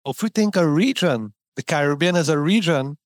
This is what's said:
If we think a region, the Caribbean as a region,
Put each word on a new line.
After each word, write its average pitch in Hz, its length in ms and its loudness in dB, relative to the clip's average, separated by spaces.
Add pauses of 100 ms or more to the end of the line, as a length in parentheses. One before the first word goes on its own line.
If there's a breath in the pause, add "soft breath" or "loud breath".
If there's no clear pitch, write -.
If 135 180 -6
we 220 60 0
think 208 260 0
a 175 100 2
region, 151 680 0 (240)
the - 60 -8
Caribbean 147 520 0
as 160 140 0
a 151 100 2
region, 156 680 0